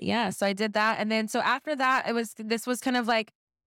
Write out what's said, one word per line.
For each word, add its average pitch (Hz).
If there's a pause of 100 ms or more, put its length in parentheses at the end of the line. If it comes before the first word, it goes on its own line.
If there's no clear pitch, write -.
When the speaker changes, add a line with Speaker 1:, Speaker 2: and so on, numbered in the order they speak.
Speaker 1:
you. 185
Speaker 2:
Yeah. 214
So -
I 196
did 208
that, 214
and 214
then 220
so 247
after 262
that, 262
it -
was, 233
this 220
was 247
kind 254
of 233
like, 220 (340)